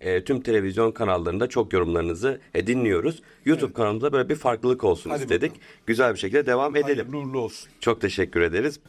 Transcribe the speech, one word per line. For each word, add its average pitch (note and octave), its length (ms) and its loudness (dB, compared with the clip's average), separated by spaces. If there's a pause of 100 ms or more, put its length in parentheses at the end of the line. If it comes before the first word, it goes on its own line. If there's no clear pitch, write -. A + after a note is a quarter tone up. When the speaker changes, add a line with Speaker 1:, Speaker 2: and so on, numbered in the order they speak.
Speaker 1:
e, F#2 240 0
tüm C3+ 160 0
televizyon A2 520 2
kanallarında F#2+ 560 -2
çok A#2 240 0
yorumlarınızı, E2+ 680 0 (140)
e, F2+ 120 -2
dinliyoruz. A#2 560 0 (220)
YouTube D3 220 2
Speaker 2:
Evet. G2+ 100 -14
Speaker 1:
kanalımızda A2+ 360 0
böyle B2+ 160 0
bir - 60 -2
farklılık B2 500 0
olsun F2 260 0
Speaker 2:
Hadi D3 120 -4
Speaker 1:
istedik. B2+ 280 0
Speaker 2:
bakalım. - 160 -20 (200)
Speaker 1:
Güzel A2+ 280 2
bir F#2+ 40 -6
şekilde B2+ 280 0
devam C3+ 300 0
edelim. C#3+ 200 2
Speaker 2:
Hayırlı B2 220 -6
uğurlu C3+ 220 -6
olsun. - 280 -10 (120)
Speaker 1:
Çok A#2 200 0
teşekkür F#2 400 0
ederiz. F2 480 0